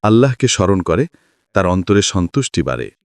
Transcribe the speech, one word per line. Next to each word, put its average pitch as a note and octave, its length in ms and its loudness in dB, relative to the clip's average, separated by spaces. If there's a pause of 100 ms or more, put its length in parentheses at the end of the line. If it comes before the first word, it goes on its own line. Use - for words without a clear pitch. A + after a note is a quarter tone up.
আল্লাহকে A#2+ 440 2
স্মরণ F#2+ 340 0
করে, F2+ 260 -2 (460)
তার G2 140 0
অন্তরে F#2+ 340 2
সন্তুষ্টি F#2 640 -2
বাড়ে। B1 280 -6 (140)